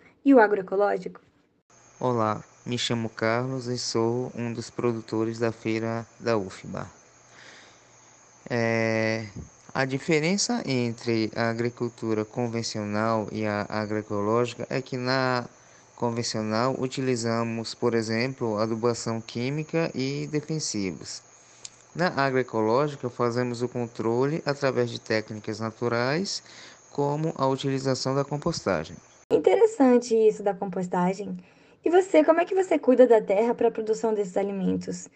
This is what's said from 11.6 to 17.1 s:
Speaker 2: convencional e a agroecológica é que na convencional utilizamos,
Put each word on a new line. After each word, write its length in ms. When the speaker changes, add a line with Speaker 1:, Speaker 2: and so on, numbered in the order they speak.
Speaker 2:
convencional 1080
e 120
a 240
agroecológica 1000
é 100
que 160
na 480
convencional 840
utilizamos, 960